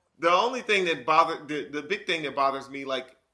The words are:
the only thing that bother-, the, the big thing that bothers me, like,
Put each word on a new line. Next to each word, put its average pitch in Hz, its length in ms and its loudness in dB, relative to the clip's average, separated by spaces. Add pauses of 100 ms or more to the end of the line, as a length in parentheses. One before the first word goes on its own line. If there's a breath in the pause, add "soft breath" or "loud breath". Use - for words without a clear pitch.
(200)
the 165 100 2
only 233 320 2
thing 202 240 2
that 151 180 -2
bother-, 160 420 4
the, 143 220 -6
the 147 140 -6
big 196 240 -6
thing 165 160 -2
that 139 140 -6
bothers 135 340 0
me, 139 140 -12
like, 131 320 -6 (180)